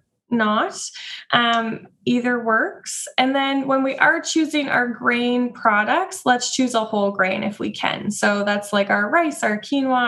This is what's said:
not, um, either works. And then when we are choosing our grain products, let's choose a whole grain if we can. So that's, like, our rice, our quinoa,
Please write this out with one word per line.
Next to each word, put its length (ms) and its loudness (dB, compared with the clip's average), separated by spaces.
not, 460 0
um, 540 0
either 360 2
works. 640 -2
And 180 2
then 320 0
when 160 2
we 140 -2
are 240 2
choosing 480 0
our 180 2
grain 640 0
products, 720 0
let's 300 2
choose 180 0
a 120 0
whole 260 0
grain 320 0
if 160 -6
we 100 -4
can. 420 -4
So 340 0
that's, 260 -2
like, 180 2
our 200 2
rice, 340 0
our 160 0
quinoa, 320 -2